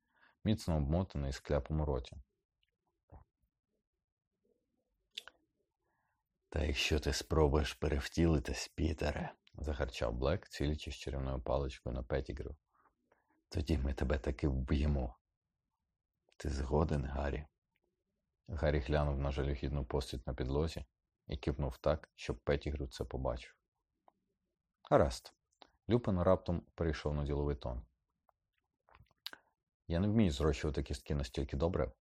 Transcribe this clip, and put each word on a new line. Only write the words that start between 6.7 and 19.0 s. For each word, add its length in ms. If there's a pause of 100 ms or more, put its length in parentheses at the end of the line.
ти 140
спробуєш 600
перевтілитись, 960
Пітере», — 680 (200)
загарчав 600
Блек, 340
цілячись 480
чарівною 460
паличкою 540
на 80
Петтігрю, 520 (920)
«тоді 280
ми 160
тебе 260
таки 280
вб'ємо». 680 (1200)
«Ти 120
згоден, 560
Гаррі?» 400 (1000)
Гаррі 320
глянув 400